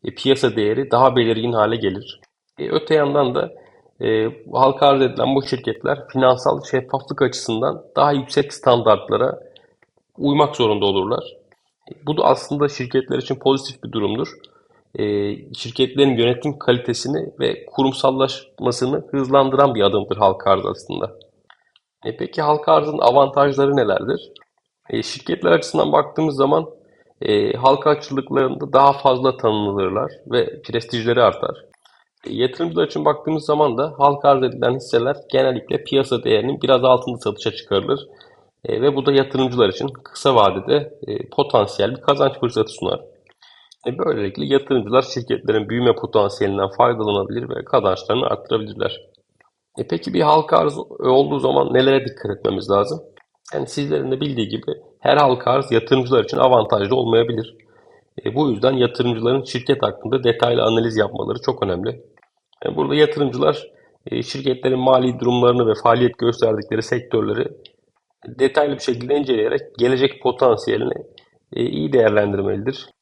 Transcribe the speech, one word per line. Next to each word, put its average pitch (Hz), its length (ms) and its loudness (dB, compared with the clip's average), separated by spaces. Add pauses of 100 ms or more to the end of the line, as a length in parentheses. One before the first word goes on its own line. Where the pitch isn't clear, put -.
e, - 100 -10
piyasa 131 420 0
değeri 110 340 -2
daha 123 260 4
belirgin 113 360 0
hale 110 240 2
gelir. 95 440 -6 (380)
E, 143 100 -8
öte 156 260 -2
yandan 143 400 2
da, - 180 -2 (480)
e, 110 280 0 (240)
halka 139 340 2
arz 139 160 4
edilen 127 320 0
bu 135 80 0
şirketler 135 720 -6
finansal 131 480 2 (100)
şeffaflık 135 520 -4
açısından 123 640 -2 (120)
daha 147 160 4
yüksek 139 400 -2
standartlara 113 880 2 (760)
uymak 143 380 0
zorunda 104 300 0
olurlar. 98 380 -2 (680)
E, - 160 -16
bu 147 100 -4
da - 80 0
aslında 143 440 0
şirketler 131 500 -4
için 131 200 -6
pozitif 135 460 -2
bir 110 80 -12
durumdur. 110 360 -4 (720)
E, 104 60 -2 (500)
şirketlerin 131 640 0
yönetim 120 420 -2
kalitesini - 840 -2
ve - 260 -4
kurumsallaşmasını 135 1400 -2
hızlandıran 135 640 2
bir 104 80 0
adımdır 98 340 0
halka 98 340 0
arz 98 160 2
aslında. 95 500 -8 (880)
E, - 120 -8
peki - 260 -6
halka 151 300 2
arzın 151 260 2
avantajları 139 800 4
nelerdir? 107 560 -2 (580)
E, 113 120 -4
şirketler 170 500 -2
açısından 156 400 2
baktığımız 151 440 0
zaman, 147 300 2 (540)
e, 104 320 0
halka 135 380 2
açıldıklarında 139 840 -2
daha 139 200 8
fazla 131 440 0
tanınırlar 101 760 -2 (140)
ve - 360 -2
prestijleri 117 600 0
artar. - 340 2 (680)
E, - 60 -10
yatırımcılar 160 540 -2
için 156 180 -8
baktığımız 151 400 -2
zaman 147 340 2
da 151 200 -4
halka 143 300 2
arz 131 140 4
edilen 123 320 0
hisseler 127 420 -2 (160)
genellikle 131 520 0
piyasa 131 400 0
değerinin 120 380 0
biraz 127 220 4
altında 127 320 2
satışa 107 340 -4
çıkarılır. - 580 -4 (560)
E, 110 180 -2
ve 139 140 2
bu 135 100 -2
da 143 60 2
yatırımcılar 131 560 2
için 95 200 -4
kısa - 460 -2
vadede, 110 720 4
e, - 220 -8
potansiyel 107 600 0
bir 127 100 -10
kazanç 139 400 2
fırsatı 110 320 -2
sunar. - 280 -6 (840)
E, 127 120 -6
böylelikle 127 480 -4
yatırımcılar 131 560 0
şirketlerin 110 640 -4
büyüme 120 260 2
potansiyelinden 98 760 -2 (100)
faydalanabilir 107 680 -2
ve - 160 -8
kazançlarını 104 600 0
arttırabilirler. 101 760 -4 (800)
E, 127 80 -6
peki - 280 -6
bir 175 60 0
halka 156 360 4
arz 143 220 2 (220)
olduğu 139 380 2
zaman 135 360 0
nelere 131 300 2
dikkat 104 340 -8
etmemiz 95 320 -4
lazım? 101 300 0 (540)
Yani 139 120 -4
sizlerin 143 440 -4
de 131 100 -4
bildiği 131 280 -4
gibi - 240 -6 (280)
her 135 160 2
halka 127 340 2
arz 131 220 0
yatırımcılar 123 520 2
için - 120 -6
avantajlı 117 600 2
olmayabilir. 113 600 0 (680)
E, 110 100 -4
bu 139 160 2
yüzden 117 220 2
yatırımcıların 123 720 0
şirket 131 400 -2
hakkında 117 420 -2
detaylı 120 380 2
analiz 113 340 2
yapmaları 107 420 -2
çok - 240 -4
önemli. 101 400 -4 (640)
E, - 100 -4
burada 143 180 -2
yatırımcılar, 147 720 0 (400)
e, 120 160 -6
şirketlerin 131 560 -4
mali 127 420 2
durumlarını 123 460 2
ve 107 160 2
faaliyet 120 360 2
gösterdikleri 110 640 -2
sektörleri 110 680 -2 (880)
detaylı 139 360 0
bir 131 80 -12
şekilde 123 320 -4
inceleyerek 131 460 0 (180)
gelecek 131 440 0
potansiyelini, 120 840 0 (480)
e, - 100 -4
iyi 120 300 -2
değerlendirmelidir. 104 960 0 (140)